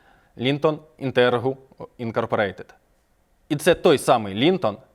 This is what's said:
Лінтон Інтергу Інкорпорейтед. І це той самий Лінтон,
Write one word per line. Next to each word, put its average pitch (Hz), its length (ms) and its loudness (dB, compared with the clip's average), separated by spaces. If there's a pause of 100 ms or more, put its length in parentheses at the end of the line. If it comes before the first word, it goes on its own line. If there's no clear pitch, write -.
(380)
Лінтон 147 400 0 (200)
Інтергу 123 580 0 (420)
Інкорпорейтед. 113 760 -4 (720)
І 151 80 -2
це 165 180 2
той 151 240 4
самий 110 360 0
Лінтон, 123 420 0 (180)